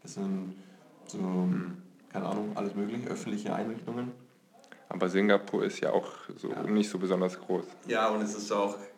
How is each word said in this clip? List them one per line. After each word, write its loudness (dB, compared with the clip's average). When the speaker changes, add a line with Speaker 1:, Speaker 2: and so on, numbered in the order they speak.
Speaker 1:
bis -14
hin -2
zu, -10
Speaker 2:
Hm. 2
Speaker 1:
keine -2
Ahnung, -2
alles -2
mögliche, -2
öffentliche -2
Einrichtungen. -4
Speaker 2:
Aber 0
Singapur 4
ist 0
ja 2
auch 2
so -6
Speaker 1:
Ja. -6
Speaker 2:
nicht 4
so -4
besonders 2
groß. -2
Speaker 1:
Ja, 2
und 2
es -2
ist -4
auch 2